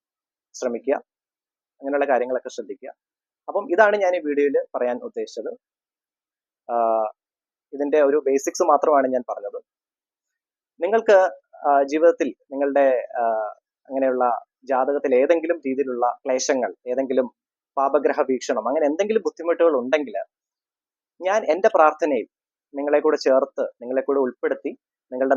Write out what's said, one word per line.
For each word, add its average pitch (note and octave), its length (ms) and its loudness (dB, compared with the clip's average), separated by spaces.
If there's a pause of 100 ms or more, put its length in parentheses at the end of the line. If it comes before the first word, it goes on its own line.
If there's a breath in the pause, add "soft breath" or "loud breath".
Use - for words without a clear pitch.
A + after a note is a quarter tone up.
(600)
ശ്രമിക്കുക. B2 360 -2 (840)
അങ്ങനെയുള്ള C#3+ 340 -2
കാര്യങ്ങളൊക്കെ B2 360 -2
ശ്രദ്ധിക്കുക. C3 440 -14 (560)
അപ്പം F#3 240 -4
ഇതാണ് G#3 300 4
ഞാൻ F3+ 120 2
ഈ E3+ 120 -2
വീഡിയോയിൽ C#3+ 300 0 (180)
പറയാൻ B2 220 -2 (120)
ഉദ്ദേശിച്ചത്. A2 420 -10 (1200)
ആ, A#2+ 40 -2 (1000)
ഇതിന്റെ C#3+ 240 0 (100)
ഒരു C#3+ 80 2 (100)
ബേസിക്സ് C#3 440 0
മാത്രമാണ് C#3+ 440 4
ഞാൻ B2 140 -2
പറഞ്ഞത്. G2+ 300 -10 (1200)
നിങ്ങൾക്ക്, G#3+ 340 4 (500)
ആ, D3 40 4 (200)
ജീവിതത്തിൽ E3 380 4 (220)
നിങ്ങളുടെ, C#3 360 2 (340)
ആ, - 20 0 (640)
അങ്ങനെയുള്ള C3 340 0 (460)
ജാതകത്തിൽ C3+ 520 0
ഏതെങ്കിലും E3 440 2
രീതിയിലുള്ള B2+ 600 -4
ക്ലേശങ്ങൾ, C3 460 -2 (200)
ഏതെങ്കിലും C3 360 -2 (500)
പാപഗ്രഹ C#3 520 0
വീക്ഷണം, A#2+ 400 -4
അങ്ങനെ D3+ 160 0
എന്തെങ്കിലും G3+ 400 0
ബുദ്ധിമുട്ടുകൾ E3 560 0
ഉണ്ടെങ്കിൽ B2+ 340 -4 (1120)
ഞാൻ G3 120 2 (140)
എൻ്റെ F3+ 220 2
പ്രാർത്ഥനയിൽ D3+ 520 2 (500)
നിങ്ങളെ D3 220 0
കൂടെ D3+ 260 2
ചേർത്ത്, C3+ 400 0 (160)
നിങ്ങളെ B2+ 260 -4
കൂടെ C#3 180 0
ഉൾപ്പെടുത്തി, C3+ 460 -6 (400)
നിങ്ങളുടെ C3 260 0